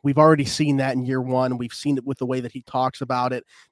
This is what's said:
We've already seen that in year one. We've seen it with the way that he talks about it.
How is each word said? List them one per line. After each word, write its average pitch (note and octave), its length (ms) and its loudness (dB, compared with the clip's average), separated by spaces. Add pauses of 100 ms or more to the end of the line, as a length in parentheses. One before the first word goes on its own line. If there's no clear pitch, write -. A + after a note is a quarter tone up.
We've C#3+ 140 2
already D3+ 280 6
seen C#3+ 320 0
that C3 180 0
in B2+ 100 -2
year C3 160 -2
one. B2+ 360 0
We've A#2+ 160 -8
seen D3 240 -2
it B2 80 -6
with C3+ 120 -6
the C3+ 80 -6
way C3 140 -2
that A#2+ 140 -10
he B2+ 80 -14
talks C3 400 -4
about B2+ 320 -2
it. B2 100 -8 (280)